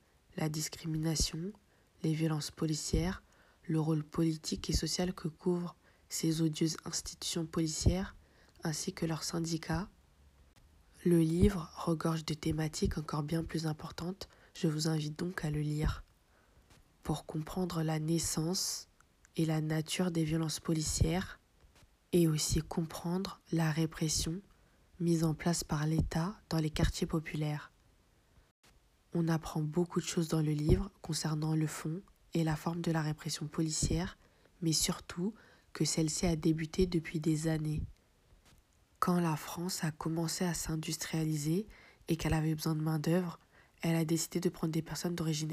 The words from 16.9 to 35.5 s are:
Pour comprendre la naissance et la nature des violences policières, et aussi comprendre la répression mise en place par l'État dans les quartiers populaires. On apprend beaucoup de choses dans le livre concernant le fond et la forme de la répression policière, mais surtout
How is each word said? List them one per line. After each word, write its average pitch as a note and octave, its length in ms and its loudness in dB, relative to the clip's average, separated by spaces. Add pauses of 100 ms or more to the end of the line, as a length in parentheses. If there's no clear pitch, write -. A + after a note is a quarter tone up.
Pour D#3 220 -2
comprendre E3 600 -4
la D#3 160 0
naissance E3 880 0 (480)
et D#3+ 100 2
la D#3 140 2
nature D#3 500 0
des E3 140 2
violences D#3 340 0
policières, E3 800 0 (720)
et E3+ 160 6
aussi D#3 340 2
comprendre F3 800 -4 (120)
la E3 180 2
répression D#3+ 680 -2 (580)
mise E3+ 240 4
en D#3+ 120 2
place E3+ 280 0
par D3+ 240 -2
l'État D#3+ 480 0 (140)
dans D#3+ 100 0
les D#3 120 2
quartiers E3 360 0
populaires. D3+ 640 -4 (1400)
On E3 140 2
apprend D#3 320 -2
beaucoup E3 400 0
de - 60 -6
choses E3+ 200 0
dans D#3+ 160 2
le D3+ 80 2
livre E3+ 400 4 (100)
concernant D#3 540 0
le D#3 140 2
fond D#3+ 340 -6 (320)
et E3 80 4
la D#3 140 2
forme E3+ 240 -4
de E3+ 100 0
la D#3+ 120 2
répression D3+ 440 -4
policière, E3 720 0 (440)
mais D#3+ 100 2
surtout F3 600 0 (400)